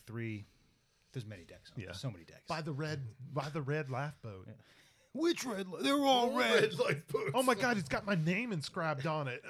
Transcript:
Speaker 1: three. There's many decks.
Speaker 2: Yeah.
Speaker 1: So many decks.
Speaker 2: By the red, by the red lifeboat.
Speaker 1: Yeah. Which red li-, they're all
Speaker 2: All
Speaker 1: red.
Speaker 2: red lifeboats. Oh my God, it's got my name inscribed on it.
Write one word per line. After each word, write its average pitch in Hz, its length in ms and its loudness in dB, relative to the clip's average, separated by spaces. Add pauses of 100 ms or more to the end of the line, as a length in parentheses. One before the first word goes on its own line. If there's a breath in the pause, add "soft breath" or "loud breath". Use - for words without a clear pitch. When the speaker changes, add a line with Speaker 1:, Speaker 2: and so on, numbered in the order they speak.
Speaker 1:
three. 110 380 -6 (680)
There's 117 140 -8
many 98 160 -12
decks. 90 340 -20
Speaker 2:
Yeah. 90 140 -8
Speaker 1:
So 95 180 -8
many 87 140 -8
decks. - 240 -20
Speaker 2:
By 160 160 -4
the 156 80 -6
red, 151 300 -4 (340)
by 143 140 -4
the 156 120 -4
red 143 300 -2
lifeboat. 120 560 -6
Speaker 1:
Yeah. 110 60 -12 (600 soft breath)
Which 320 320 0
red 196 220 -4
li-, 185 160 -8
they're 277 160 4
all 254 320 6
Speaker 2:
All 240 80 2
Speaker 1:
red. 233 140 6 (100)
Speaker 2:
red - 160 2
lifeboats. - 560 0
Oh 262 80 6
my 254 140 6
God, 240 220 2
it's 165 100 -2
got 220 180 -2
my 202 80 2
name 185 380 2
inscribed 156 560 -2
on 156 180 0
it. 127 240 -4